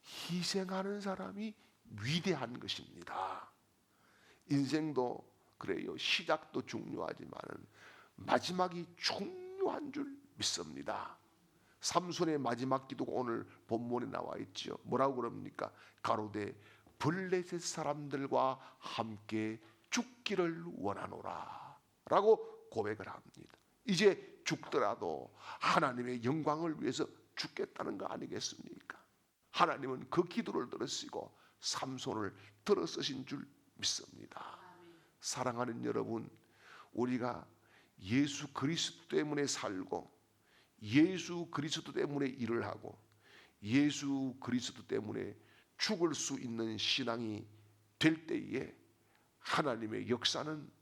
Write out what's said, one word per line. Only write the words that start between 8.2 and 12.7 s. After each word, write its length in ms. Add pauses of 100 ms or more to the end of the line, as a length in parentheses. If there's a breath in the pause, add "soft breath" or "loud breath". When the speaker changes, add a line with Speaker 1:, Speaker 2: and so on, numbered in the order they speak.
Speaker 1:
중요한 960
줄 260 (180)
믿습니다. 840 (640 soft breath)
삼손의 560
마지막 500